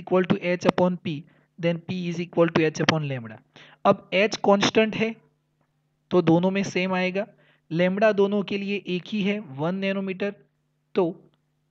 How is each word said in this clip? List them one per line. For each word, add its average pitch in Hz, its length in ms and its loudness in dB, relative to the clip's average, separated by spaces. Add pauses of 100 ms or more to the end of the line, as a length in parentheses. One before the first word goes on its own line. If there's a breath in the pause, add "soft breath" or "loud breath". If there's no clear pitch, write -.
equal 185 280 2
to 202 80 4 (160)
H 180 180 -4
upon 180 240 0 (100)
P, 160 100 -4 (420 soft breath)
then 170 300 -2
P 185 100 -6 (140)
is 165 140 -6
equal 170 300 2
to 160 140 4
H - 160 -8
upon 151 240 -2
lambda। 113 280 -10 (460 loud breath)
अब 202 300 2
H 208 300 2
constant 208 520 2
है 226 180 -2 (960)
तो 180 120 4
दोनों 170 280 4
में 196 120 -2
same 185 320 -2
आएगा, 185 320 -2 (440 soft breath)
lambda 190 440 2
दोनों 196 280 2
के 202 160 -4
लिए 196 300 -4
एक 180 200 -2
ही 214 140 -4
है, 202 180 0
वन 156 340 -6
nanometer, 196 600 -4 (600)
तो - 360 -2 (400)